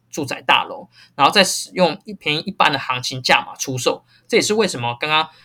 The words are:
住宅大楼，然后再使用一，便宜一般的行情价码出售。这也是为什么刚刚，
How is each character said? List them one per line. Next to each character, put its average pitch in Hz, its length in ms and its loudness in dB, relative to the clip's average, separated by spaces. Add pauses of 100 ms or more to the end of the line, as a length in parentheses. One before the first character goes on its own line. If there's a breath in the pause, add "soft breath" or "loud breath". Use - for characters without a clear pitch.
(120)
住 151 140 -6
宅 - 200 -8
大 127 200 2
楼， 87 240 -14 (260 soft breath)
然 139 100 4
后 151 60 4
再 202 100 4
使 - 320 -2
用 170 300 2
一， 214 100 -14
便 151 220 -4
宜 156 40 -2
一 196 120 -8
般 - 220 2
的 139 40 0
行 127 240 -4
情 127 200 -8
价 131 240 2
码 - 100 -16
出 131 220 -6
售。 - 260 -2 (240)
这 - 80 0
也 180 80 4
是 214 100 0
为 214 140 2
什 135 140 -8
么 120 180 -4
刚 151 100 -6
刚， 156 200 0 (160 soft breath)